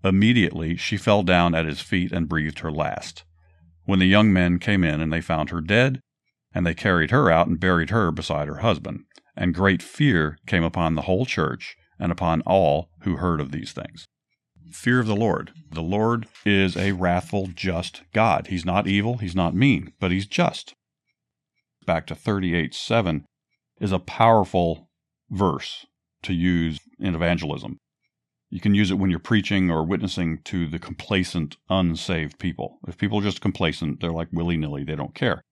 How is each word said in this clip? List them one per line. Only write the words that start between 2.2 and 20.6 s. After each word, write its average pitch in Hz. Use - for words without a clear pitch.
breathed 78
her 78
last. -
When 95
the 92
young 104
men 90
came 98
in, 78
and 78
they 85
found 78
her 87
dead, 120
and 90
they 82
carried 87
her 127
out 82
and 85
buried 87
her 104
beside 76
her 76
husband. -
And 90
great 92
fear 85
came 85
upon 82
the 73
whole 95
church 67
and 87
upon 85
all 82
who 87
heard 82
of 69
these -
things." -
Fear 123
of 110
the 104
Lord. 104
The 80
Lord 110
is 95
a 98
wrathful, 90
just 87
God. 107
He's 87
not 92
evil, 101
he's 92
not 85
mean, 107
but 92
he's 98
just. -